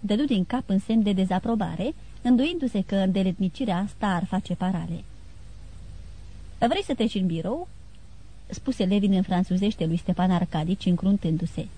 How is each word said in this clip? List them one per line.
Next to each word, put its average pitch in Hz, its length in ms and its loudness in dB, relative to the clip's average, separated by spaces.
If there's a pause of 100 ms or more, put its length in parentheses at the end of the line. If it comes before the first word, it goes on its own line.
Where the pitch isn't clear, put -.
Dădu 208 240 2
din 208 200 4
cap - 220 -2
în 190 120 2
semn 220 240 2
de 202 100 4
dezaprobare, 190 800 0 (280)
îndoindu-se 254 580 4
că 190 160 0
îndeletnicirea 190 800 2
asta 202 300 -2
ar 180 180 2
face - 300 -2
parale. 170 500 -2 (1500)
"Vrei 349 260 2
să 285 100 0
treci 233 200 2
în 185 120 2
birou?" 180 420 -2 (760)
spuse - 380 -2
Levin 196 280 4
în 185 100 4
franțuzește 185 640 0
lui 165 100 2
Stepan 180 340 2
Arcadici, 175 560 0
încruntându-se. 175 920 2